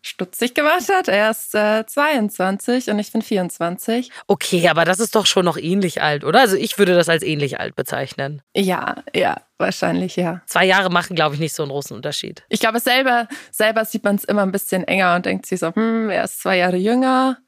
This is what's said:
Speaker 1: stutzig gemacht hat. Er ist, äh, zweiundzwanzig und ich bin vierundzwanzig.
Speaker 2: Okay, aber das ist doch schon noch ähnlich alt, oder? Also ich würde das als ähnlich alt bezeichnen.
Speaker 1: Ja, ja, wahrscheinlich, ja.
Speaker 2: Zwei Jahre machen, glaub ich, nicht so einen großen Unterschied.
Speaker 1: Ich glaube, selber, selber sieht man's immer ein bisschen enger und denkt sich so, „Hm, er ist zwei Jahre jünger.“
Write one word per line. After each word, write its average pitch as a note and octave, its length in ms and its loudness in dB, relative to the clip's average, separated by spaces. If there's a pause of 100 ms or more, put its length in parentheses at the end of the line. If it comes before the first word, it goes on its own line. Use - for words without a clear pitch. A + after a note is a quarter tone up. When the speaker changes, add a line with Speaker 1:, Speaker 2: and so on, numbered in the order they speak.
Speaker 1:
stutzig - 500 -6
gemacht D#4 360 2
hat. F#4 180 2
Er G#3 240 4
ist, - 240 -8
äh, G#3+ 320 2
zweiundzwanzig A#3+ 1000 0
und G#3 100 0
ich G#3 120 -6
bin A3+ 100 -2
vierundzwanzig. F#3 880 -4 (160)
Speaker 2:
Okay, F3+ 420 2
aber E3 160 4
das F#3 140 2
ist A3+ 160 -2
doch G#3 100 4
schon F#3 200 2
noch D#3+ 120 0
ähnlich F3+ 440 -2
alt, D3 220 0
oder? F#3+ 180 4
Also F#3+ 160 4
ich E3 200 -4
würde F#3 160 4
das F3 160 4
als E3 140 2
ähnlich D3 360 -2
alt - 160 -8
bezeichnen. C#3 640 -6 (140)
Speaker 1:
Ja, F#3 420 0 (180)
ja, - 220 0 (200)
wahrscheinlich, F3+ 600 -2
ja. F3 280 -4
Speaker 2:
Zwei F3+ 200 2
Jahre F#3 260 4
machen, F3 240 0
glaub D3+ 180 2
ich, D3 60 -6
nicht D#3+ 160 -4
so D#3+ 80 -4
einen C#3+ 80 -6
großen C#3 240 -8
Unterschied. - 540 -8
Speaker 1:
Ich G#3+ 100 -2
glaube, A3+ 200 2
selber, B3 480 2 (240)
selber A3 340 0
sieht - 180 -6
man's G3+ 220 0
immer G3+ 180 2
ein F#3+ 80 0
bisschen G3 320 -2
enger F3+ 320 2
und F3+ 100 -2
denkt F#3 200 -4
sich F#3 160 -4
so, E3 120 -2
„Hm, A3+ 360 0
er F3 160 0
ist - 160 -10
zwei F#3 160 0
Jahre F3+ 200 2
jünger.“ B3+ 600 2 (100)